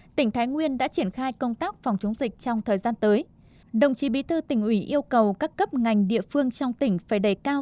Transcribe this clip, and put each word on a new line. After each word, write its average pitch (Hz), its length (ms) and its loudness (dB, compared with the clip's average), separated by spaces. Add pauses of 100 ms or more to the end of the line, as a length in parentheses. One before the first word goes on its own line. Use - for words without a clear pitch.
(160)
tỉnh 240 160 2
Thái 240 160 -2
Nguyên 285 300 -2
đã 262 100 0
triển 220 240 -2
khai 262 220 -6
công 240 220 -4
tác 381 280 -8
phòng 214 140 0
chống 214 180 -4
dịch - 240 -4
trong 233 220 -4
thời 208 160 0
gian 233 180 -2
tới. 214 300 2 (480)
Đồng 262 220 2
chí 277 140 -2
Bí 269 140 -2
thư 330 180 -2
Tỉnh 233 200 -2
ủy 208 200 2
yêu 285 200 -2
cầu 220 320 2
các 311 240 -6
cấp - 160 0
ngành 226 340 2
địa 214 140 0
phương 262 300 0
trong 254 220 -4
tỉnh 208 260 0
phải 208 200 -2
đề 196 160 2
cao 277 260 -2